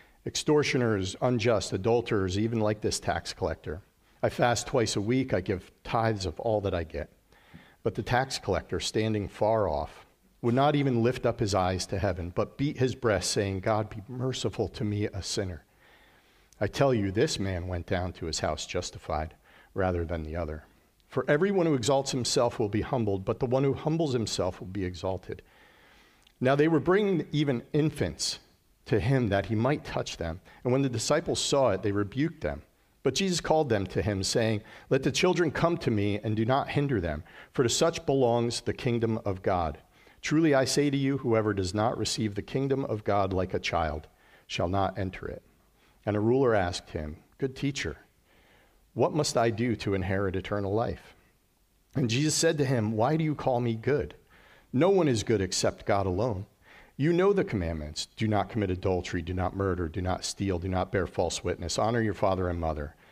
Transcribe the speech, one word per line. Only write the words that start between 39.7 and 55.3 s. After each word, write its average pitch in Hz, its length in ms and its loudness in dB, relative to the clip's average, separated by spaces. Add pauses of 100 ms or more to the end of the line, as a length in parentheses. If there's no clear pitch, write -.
Truly 156 340 2
I 131 120 6
say 147 240 2
to 139 80 0
you, 135 220 0
whoever 110 340 2
does 95 200 -2
not 107 240 0
receive 104 380 -2
the 98 60 -6
kingdom 135 420 -2
of 107 220 -6
God 101 260 2
like 92 220 0
a 95 60 0
child 76 480 -2 (380)
shall 90 220 -2
not 95 300 0
enter 95 300 -6
it." - 140 -10 (640)
And 104 120 0
a - 20 0
ruler 120 340 4
asked 90 360 0
him, 78 280 -8 (200)
"Good 135 180 -4
teacher, 135 420 -4 (960)
what 139 200 2
must 147 240 0
I 117 140 4
do 110 260 0
to 101 160 -2
inherit 95 420 0
eternal 98 380 -4
life?" 110 420 -4 (800)
And 120 140 0
Jesus 143 260 0
said 165 220 2
to 143 80 2
him, 117 260 0
"Why 117 240 2
do 165 80 0
you 151 120 0
call 123 260 0
me 117 140 0
good? 123 400 -2 (580)
No 165 160 4
one 185 180 4
is 113 160 2
good 110 160 2